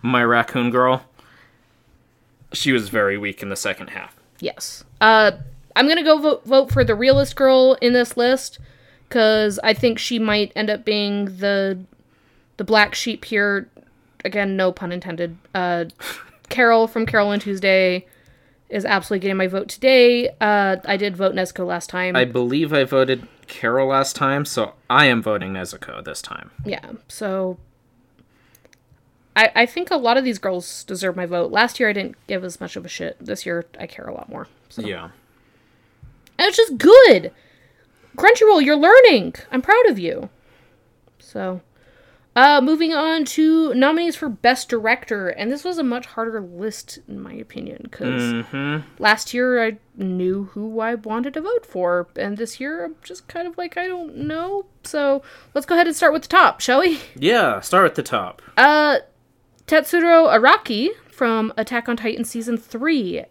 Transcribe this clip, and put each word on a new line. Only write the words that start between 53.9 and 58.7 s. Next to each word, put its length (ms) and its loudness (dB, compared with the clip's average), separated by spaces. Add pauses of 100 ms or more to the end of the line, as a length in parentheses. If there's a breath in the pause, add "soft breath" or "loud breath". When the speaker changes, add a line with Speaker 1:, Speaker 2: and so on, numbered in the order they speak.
Speaker 2:
know." 500 -8 (180)
So, 380 -2 (340 loud breath)
let's 100 -4
go 100 -2
ahead 120 4
and 80 -4
start 180 2
with 100 -4
the 40 -20
top, 340 4
shall 200 2
we? 180 0 (160)
Speaker 1:
Yeah, 460 0
start 220 2
with 120 2
the 80 -4
top. 380 -6 (160)
Speaker 2:
Uh, 400 6 (720)